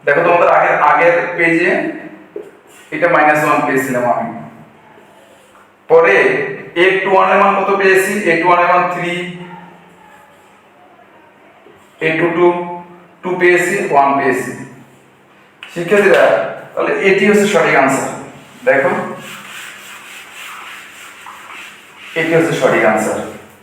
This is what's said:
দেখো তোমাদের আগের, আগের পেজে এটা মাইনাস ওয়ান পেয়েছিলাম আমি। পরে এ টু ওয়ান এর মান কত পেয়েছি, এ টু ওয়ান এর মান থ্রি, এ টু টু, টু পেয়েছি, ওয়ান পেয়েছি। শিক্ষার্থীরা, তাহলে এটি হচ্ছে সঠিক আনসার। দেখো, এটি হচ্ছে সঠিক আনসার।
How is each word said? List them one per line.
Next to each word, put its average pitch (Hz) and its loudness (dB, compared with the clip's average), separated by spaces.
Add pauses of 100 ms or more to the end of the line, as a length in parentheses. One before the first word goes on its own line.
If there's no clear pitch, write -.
দেখো 143 2
তোমাদের 175 4
আগের, 139 2 (140)
আগের 165 4 (220)
পেজে 170 0 (1200)
এটা 165 0
মাইনাস 151 2
ওয়ান 147 2
পেয়েছিলাম 131 -2 (100)
আমি। - -6 (1600)
পরে 165 6 (680)
এ - 4 (180)
টু 190 -4
ওয়ান 190 4
এর 196 2
মান 196 4
কত 190 -2 (100)
পেয়েছি, 190 2 (180)
এ - 4
টু 165 0
ওয়ান 175 4
এর - 0
মান 175 2 (120)
থ্রি, 175 -6 (3000)
এ - 2 (100)
টু 175 0 (100)
টু, 175 4 (760)
টু 180 -6 (100)
পেয়েছি, 175 2 (180)
ওয়ান 139 4 (100)
পেয়েছি। 131 -2 (1200)
শিক্ষার্থীরা, 190 2 (480)
তাহলে - -2 (160)
এটি 196 2
হচ্ছে 202 4
সঠিক 151 2
আনসার। - 0 (560)
দেখো, 180 2 (3250)
এটি 160 0
হচ্ছে 160 2
সঠিক 113 2
আনসার। 107 -2 (440)